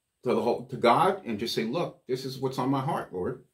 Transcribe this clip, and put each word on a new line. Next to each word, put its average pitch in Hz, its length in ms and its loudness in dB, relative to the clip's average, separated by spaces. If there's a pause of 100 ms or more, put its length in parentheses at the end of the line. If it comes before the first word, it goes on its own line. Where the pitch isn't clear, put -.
(240)
to 120 100 2
the 107 80 2
whole, 113 260 0
to 120 100 -8
God 135 480 4
and 113 120 -4
just 113 160 -4
say, 110 120 0
"Look, 151 420 -4
this 127 160 -4
is 131 160 -10
what's 131 200 -2
on 127 100 0
my 139 100 2
heart, 165 340 -4
Lord," - 300 -4 (100)